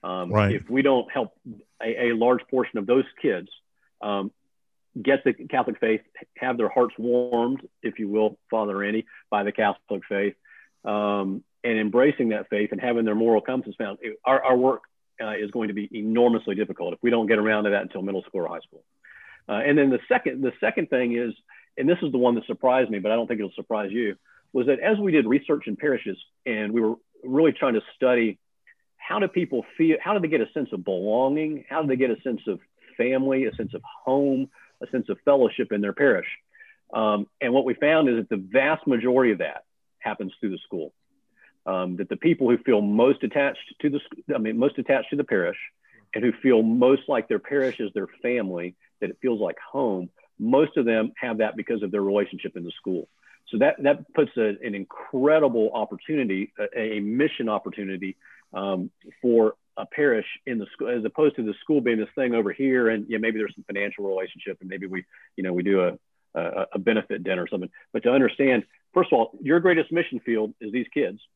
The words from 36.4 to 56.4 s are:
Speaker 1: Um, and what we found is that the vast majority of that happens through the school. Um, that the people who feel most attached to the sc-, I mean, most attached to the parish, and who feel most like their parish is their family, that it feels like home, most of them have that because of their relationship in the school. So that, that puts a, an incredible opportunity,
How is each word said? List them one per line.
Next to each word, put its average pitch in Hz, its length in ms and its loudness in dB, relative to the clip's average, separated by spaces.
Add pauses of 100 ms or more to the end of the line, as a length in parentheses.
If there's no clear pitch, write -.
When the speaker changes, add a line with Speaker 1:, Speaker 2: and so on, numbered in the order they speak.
Speaker 1:
Um, 107 320 0 (140)
and 120 120 0
what 131 120 4
we 123 100 0
found 151 340 4
is 120 80 2
that 110 140 -4
the 110 60 0
vast 131 500 0
majority 123 460 4
of 92 60 0
that 78 260 -6 (340)
happens 104 420 -6
through 101 100 -4
the 87 140 -8
school. 82 300 -10 (720)
Um, 92 300 -2
that 95 120 -6
the 101 80 -6
people 160 320 2
who 120 80 4
feel 117 240 2
most 110 420 2
attached 139 600 -4
to 151 80 0
the 143 100 -4
sc-, - 340 -10
I - 40 -2
mean, 110 200 -2
most 139 200 2
attached 131 320 0
to 147 60 -4
the 147 80 -2
parish, 87 340 0 (560)
and 110 100 -4
who 117 80 2 (100)
feel 120 200 6
most 123 440 4
like 123 220 -2
their 107 100 0
parish 131 420 -2
is 104 140 -6
their 98 140 -4 (140)
family, 92 520 -4 (260)
that 95 100 -4
it - 100 -16
feels 117 200 0
like 90 180 -2
home, 101 500 -4 (300)
most 135 400 2
of 123 80 2
them 113 340 0
have 117 180 -4
that 107 180 0
because 110 260 -6
of 98 80 -4
their 101 120 0
relationship 98 540 -2
in 87 80 -12
the 85 80 -12
school. 92 360 -6 (400)
So 117 100 -4
that, 139 240 2
that - 320 0
puts 147 240 2
a, 107 260 0
an 107 100 -6
incredible 127 1000 0
opportunity, 107 840 -4